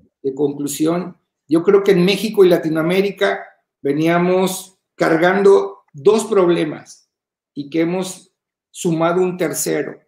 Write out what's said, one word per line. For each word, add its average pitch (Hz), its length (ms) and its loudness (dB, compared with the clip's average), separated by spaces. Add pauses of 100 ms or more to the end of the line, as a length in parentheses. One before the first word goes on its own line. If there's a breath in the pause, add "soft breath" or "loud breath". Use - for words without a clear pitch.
(240)
de 135 100 -4
conclusión, 147 840 -4 (300)
yo 165 160 0
creo 196 200 4
que 208 80 4
en 175 140 4
México 202 380 2
y 180 60 8
Latinoamérica 170 960 -2 (360)
veníamos 175 960 -2 (180)
cargando 185 880 2 (100)
dos 208 320 2
problemas 175 840 -2 (440)
y 143 160 -12
que 160 120 -2
hemos 180 500 -6 (400)
sumado 170 500 -2
un 180 160 -2
tercero, 156 720 -4